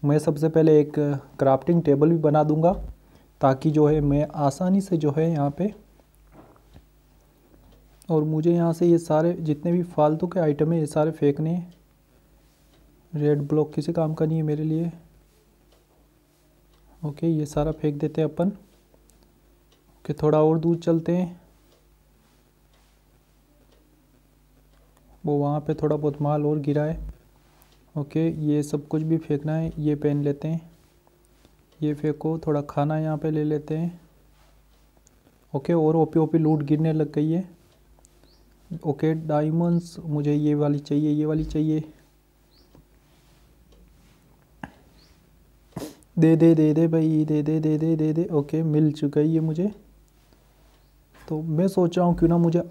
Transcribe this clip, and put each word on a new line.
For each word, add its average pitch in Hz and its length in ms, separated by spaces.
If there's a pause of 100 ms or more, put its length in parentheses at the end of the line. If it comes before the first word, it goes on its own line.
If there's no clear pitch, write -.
मैं 147 160
सबसे 151 300
पहले 156 320
एक 147 120 (460)
क्राफ्टिंग 143 440
टेबल 147 280
भी 170 60
बना 151 280
दूंगा, 156 280 (680)
ताकि 135 300
जो 151 160
है 151 140
मैं 147 340
आसानी 180 460
से 190 160
जो 151 140
है 160 200
यहाँ 147 200
पे, 185 240 (2250)
और 156 160
मुझे 156 280
यहाँ 170 200
से 165 140
ये 170 120
सारे 165 340
जितने 165 400
भी 175 100
फालतू 160 440
के 180 140
आइटम 156 320
हैं, 170 80
ये 151 60
सारे 156 240
फेंकने 156 400
हैं। 175 240 (1400)
रेड 147 280
ब्लॉक 151 320
किसी 151 180
काम 160 220
का 160 120
नहीं 160 100
है 160 60
मेरे 151 220
लिए। 160 260 (2250)
ओके, 147 220
ये 156 200
सारा 151 260
फेंक 151 260
देते 151 220
हैं 156 80
अपन। 170 200
ओके, - 1600
थोड़ा 151 300
और 156 160
दूर 165 180
चलते 170 400
हैं। 180 240 (3750)
वो 147 100
वहाँ 143 240
पे 156 140
थोड़ा 151 220
बहुत 147 260
माल 147 240
और 151 120
गिरा 147 240
है। - 380 (760)
ओके, 156 340 (180)
ये 147 160
सब 147 260
कुछ 156 140
भी 160 160
फेंकना 151 340
है, 160 260
ये 151 160
पेन 147 280
लेते 143 260
हैं, 160 220 (1080)
ये 151 140
फेंको, 156 440
थोड़ा 151 220
खाना 147 380
यहाँ 156 200
पे 156 120
ले 151 140
लेते 151 320
हैं। 170 240 (1500)
ओके, 147 200
और 160 240
ओपी 160 220
ओपी 160 200
लूट 156 240
गिरने 151 300
लग 156 200
गई 151 180
है। 180 180 (1400)
ओके, 156 280 (140)
डायमंड्स, 165 720
मुझे 147 340
ये 147 200
वाली 147 240
चाहिए, 147 320
ये 151 160
वाली 156 180
चाहिए। 156 380 (4000)
दे 160 180
दे, 165 180
दे 156 200
दे 160 140
भाई, 160 360
दे 151 180
दे, 156 180
दे 156 520
दे। 165 200
ओके, 151 300
मिल 156 300
चुका 147 280
है 151 80
ये 160 120
मुझे। 160 300 (1600)
तो 156 140
मैं 160 260
सोच 180 300
रहा 175 80
हूँ 175 120
क्यों 170 100
ना 170 100
मुझे 170 320